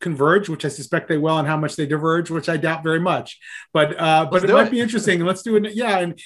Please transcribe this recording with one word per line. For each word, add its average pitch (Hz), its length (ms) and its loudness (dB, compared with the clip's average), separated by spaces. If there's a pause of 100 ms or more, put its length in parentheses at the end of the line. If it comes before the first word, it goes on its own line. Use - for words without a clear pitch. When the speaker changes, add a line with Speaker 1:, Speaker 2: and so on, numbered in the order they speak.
Speaker 1:
converge, 165 480 2
which 156 160 -6
I - 20 -2
suspect 143 400 -4
they 160 100 0
will, 160 200 0
and 147 100 0
how 156 80 0
much 151 220 -4
they 156 80 -2
diverge, 160 440 -2
which 165 200 -4
I 165 80 -2
doubt 156 260 -4
very 160 160 0
much. 165 400 -2 (340)
But, 151 240 2
uh, 160 280 4
but 147 80 -4
Speaker 2:
Let's 185 100 2
Speaker 1:
it 190 40 2
Speaker 2:
do 202 60 4
Speaker 1:
might 220 140 6
Speaker 2:
it. - 40 -4
Speaker 1:
be 240 100 0
interesting. 214 420 0
Let's 190 200 -2
do 226 120 0
it. 208 180 0
Yeah, 214 260 0
and, 175 260 -4